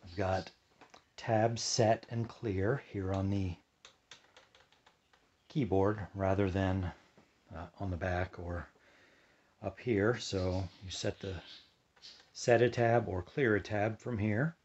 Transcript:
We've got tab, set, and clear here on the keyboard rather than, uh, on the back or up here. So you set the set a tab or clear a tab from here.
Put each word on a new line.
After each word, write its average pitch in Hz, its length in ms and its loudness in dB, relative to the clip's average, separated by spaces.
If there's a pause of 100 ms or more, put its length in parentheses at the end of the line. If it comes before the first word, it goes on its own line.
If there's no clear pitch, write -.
We've 90 120 -16
got 95 340 -2 (680)
tab, 113 420 2
set, 113 500 2
and 117 180 -2
clear 110 540 -2 (100)
here 95 200 -4
on 98 180 0
the 95 260 -2 (1900)
keyboard 104 500 2 (160)
rather 95 340 2
than, 92 420 0 (640)
uh, 87 120 -10 (120)
on 98 120 -4
the 87 60 -4
back 90 420 -4
or 87 280 -6 (920)
up 98 180 -8
here. 110 380 2
So 92 460 -2 (200)
you 92 80 -12
set - 280 -6
the 95 160 -8 (1000)
set 117 280 4
a 123 80 6
tab 117 380 2
or 92 140 -4
clear 113 340 0
a 98 60 0
tab 107 380 -2
from 120 180 -6
here. 107 480 0